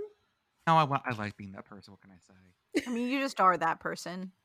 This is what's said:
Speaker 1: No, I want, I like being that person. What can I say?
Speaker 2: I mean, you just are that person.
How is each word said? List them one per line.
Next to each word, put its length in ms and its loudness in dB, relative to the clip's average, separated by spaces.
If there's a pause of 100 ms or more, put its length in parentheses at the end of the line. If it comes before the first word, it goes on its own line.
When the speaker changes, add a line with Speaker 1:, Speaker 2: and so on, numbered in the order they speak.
(680)
Speaker 1:
No, 80 6
I 80 8
want, 220 0
I 100 -2
like 220 -6
being 160 -16
that 120 -16
person. 280 -20
What 80 -20
can 100 -20
I 80 -20
say? 680 -8
Speaker 2:
I 40 -6
mean, 180 -2
you 100 0
just 200 -2
are 180 6
that 220 0
person. 520 -8 (140)